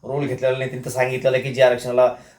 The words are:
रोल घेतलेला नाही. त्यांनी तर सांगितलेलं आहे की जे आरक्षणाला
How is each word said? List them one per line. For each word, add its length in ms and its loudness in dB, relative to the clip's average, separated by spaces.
रोल 240 -4
घेतलेला 320 -2
नाही. 120 -6
त्यांनी 140 -10
तर 60 -8
सांगितलेलं 460 0
आहे 120 -4
की 60 -6
जे 80 2
आरक्षणाला 520 4